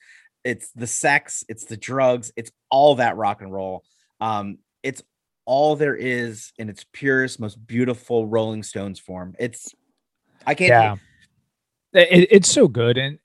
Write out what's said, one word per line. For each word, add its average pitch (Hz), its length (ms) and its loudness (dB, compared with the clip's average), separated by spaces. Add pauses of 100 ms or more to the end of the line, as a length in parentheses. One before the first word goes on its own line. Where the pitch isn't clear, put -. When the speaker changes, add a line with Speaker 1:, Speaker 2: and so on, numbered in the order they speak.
(440)
Speaker 1:
It's - 320 -8
the 117 100 -10
sex, - 640 -2
it's - 160 -14
the 110 120 -14
drugs, 123 600 -2
it's 117 160 -14 (180)
all 139 260 6
that 120 200 0
rock 104 260 -4
and 95 100 -16
roll. 95 300 -10 (380)
Um, 104 380 -6 (260)
it's 131 180 -10 (440)
all 147 300 0
there 143 180 -2
is 120 640 -8
in 110 140 -10
its - 240 -18
purest, 131 440 -2
most 107 180 -10 (100)
beautiful 120 600 -2
Rolling 110 360 -2
Stones 101 360 -10
form. 92 400 -14
It's, - 360 -10 (720)
I 143 80 0
can't 180 160 2
Speaker 2:
Yeah. 110 260 4 (960)
It, 180 380 6
it's 202 180 6
so 254 180 4
good. 120 300 0
And, 139 280 -6